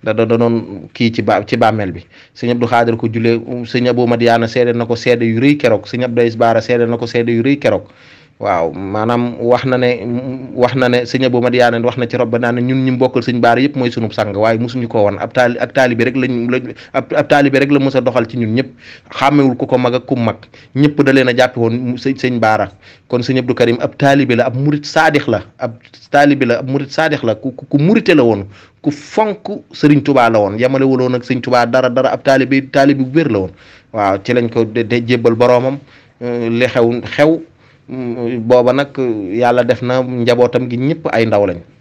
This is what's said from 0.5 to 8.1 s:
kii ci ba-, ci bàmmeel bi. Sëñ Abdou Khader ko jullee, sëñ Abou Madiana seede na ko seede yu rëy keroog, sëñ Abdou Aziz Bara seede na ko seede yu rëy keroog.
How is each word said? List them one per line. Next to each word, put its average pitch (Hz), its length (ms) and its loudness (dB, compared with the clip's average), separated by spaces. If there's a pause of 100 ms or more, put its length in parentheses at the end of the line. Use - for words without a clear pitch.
kii 113 200 0
ci 117 80 -4
ba-, 104 240 0
ci - 100 -4
bàmmeel 107 360 0
bi. - 100 -12 (320)
Sëñ 120 180 -6
Abdou 120 160 0
Khader 117 300 0
ko 117 100 -6
jullee, 113 300 0 (280)
sëñ 123 240 -2
Abou 120 180 0
Madiana 117 400 2
seede 120 260 0
na 117 120 -2
ko 117 100 -2
seede 117 300 0
yu 113 140 0
rëy 143 180 2
keroog, 113 280 0
sëñ 123 200 -6
Abdou 120 200 0
Aziz 113 100 -2
Bara 113 260 2
seede 120 280 0
na 117 80 -2
ko 120 80 -6
seede 117 240 -2
yu 113 140 0
rëy 143 180 0
keroog. 104 240 0 (560)